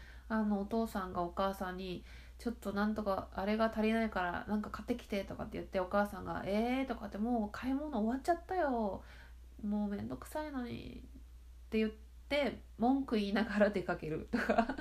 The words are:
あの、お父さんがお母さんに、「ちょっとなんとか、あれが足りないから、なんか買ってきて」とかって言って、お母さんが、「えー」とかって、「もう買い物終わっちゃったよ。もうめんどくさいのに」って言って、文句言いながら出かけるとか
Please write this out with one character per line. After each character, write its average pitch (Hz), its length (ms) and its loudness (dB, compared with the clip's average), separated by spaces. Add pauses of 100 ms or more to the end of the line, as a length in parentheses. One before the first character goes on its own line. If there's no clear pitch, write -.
(280)
あ 220 140 2
の、 208 180 2
お 202 60 -2
父 226 200 2
さ 196 200 -2
ん 185 80 -8
が 180 80 2
お 175 80 0
母 196 240 2
さ 190 160 -4
ん 180 80 -6
に、 185 260 -6 (340)
「ち - 100 -4
ょ - 20 2
っ 233 60 -4
と - 180 -4
な 202 120 4
ん 214 80 2
と 214 100 -2
か、 196 300 0
あ 190 120 -2
れ 214 100 4
が 226 160 4
足 220 100 0
り 214 120 4
な 226 100 4
い 220 60 0
か 196 100 0
ら、 175 280 0
な 208 80 2
ん 214 60 0
か 208 60 -6
買 - 140 -8
っ - 40 -12
て 240 100 0
き - 100 -12
て」 196 180 -2
と 208 100 -8
か - 100 -6
っ - 20 -4
て 156 100 -8
言 170 60 -4
っ - 20 -8
て、 190 160 0
お 180 60 2
母 202 200 4
さ 202 140 -8
ん 185 60 -8
が、 170 200 -4
「え 233 360 2
ー」 262 60 0
と 226 80 -2
か 226 100 -8
っ - 20 -10
て、 208 100 -8
「も 220 280 2
う - 40 -8
買 247 200 -4
い 269 40 4
物 294 240 0
終 208 100 4
わ 247 80 2
っ 269 40 -6
ち - 80 0
ゃ 349 60 6
っ 339 120 0
た 370 100 -4
よ。 233 460 2 (640)
も 208 200 2
う - 20 -2
め 202 100 -2
ん 214 100 -6
ど 254 80 -4
く - 120 -14
さ 311 160 -4
い 302 60 -6
の 269 140 -4
に」 - 380 -8 (640)
っ - 40 -20
て 220 80 2
言 220 100 4
っ - 20 -2 (380)
て、 277 320 2 (180)
文 262 260 6
句 247 120 2
言 208 120 4
い 196 40 0
な 208 120 4
が 208 140 0
ら 208 120 8
出 196 120 2
か 175 140 0
け 160 120 -6
る 156 220 -4
と 233 80 2
か 226 280 4 (140)